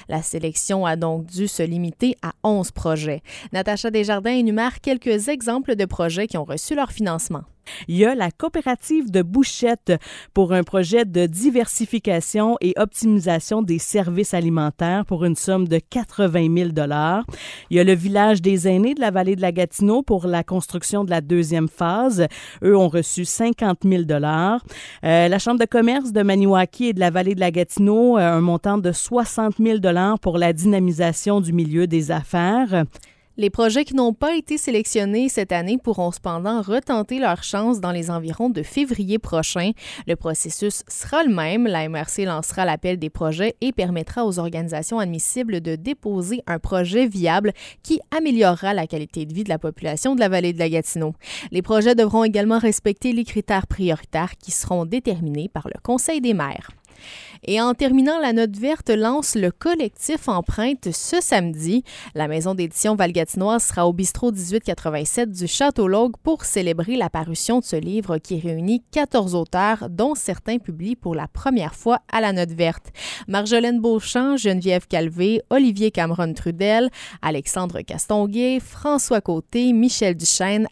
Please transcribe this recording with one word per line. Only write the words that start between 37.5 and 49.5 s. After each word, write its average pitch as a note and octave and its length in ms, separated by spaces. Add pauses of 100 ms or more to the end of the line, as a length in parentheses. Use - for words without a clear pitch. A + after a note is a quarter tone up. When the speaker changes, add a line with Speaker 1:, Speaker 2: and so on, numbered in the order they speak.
Speaker 1:
dans F3+ 100
les E3+ 200
environs E3 400
de D#3 100
février A3 560
prochain. F3 540 (340)
Le E3+ 100
processus - 720
sera - 360
le B3+ 100
même. F3 320
La E3+ 180
M D#3+ 120
R D#3 140
C G3 160
lancera E3+ 380
l'appel F3+ 360
des D#3 100
projets E3+ 500
et B3 120
permettra F3+ 520
aux F#3+ 140
organisations E3+ 600
admissibles F#3 640
de D#3+ 140
déposer G3+ 680
un E3+ 140
projet F#3+ 480
viable G3 460 (280)
qui - 180 (160)
améliorera G#3 600
la E3 100
qualité D#3 400
de D#3 80
vie G3+ 100
de G3+ 60
la D#3+ 80